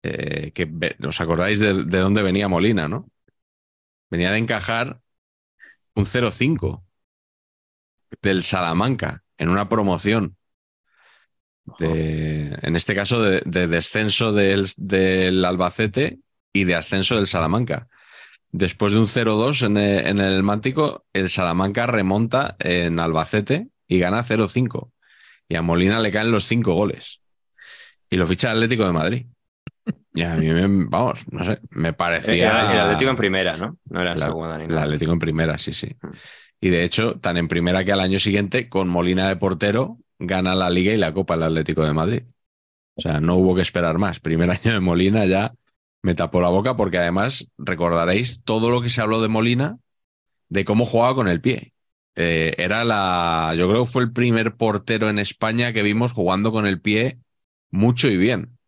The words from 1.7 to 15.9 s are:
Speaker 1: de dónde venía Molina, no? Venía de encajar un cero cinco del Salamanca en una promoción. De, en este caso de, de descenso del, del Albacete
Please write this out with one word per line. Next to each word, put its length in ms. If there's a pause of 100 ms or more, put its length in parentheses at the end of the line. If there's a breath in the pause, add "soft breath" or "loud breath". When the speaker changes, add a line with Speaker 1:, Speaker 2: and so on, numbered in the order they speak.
Speaker 1:
de 140
dónde 240
venía 260
Molina, 400
no? 200 (1000)
Venía 200
de 80
encajar 640 (920 loud breath)
un 120
cero 240
cinco 540 (1400)
del 220
Salamanca 800 (140)
en 100
una 200
promoción. 680 (1400 soft breath)
De, 840
en 140
este 180
caso 260
de, 240
de 220
descenso 680
del, 440
del 680
Albacete 760 (320)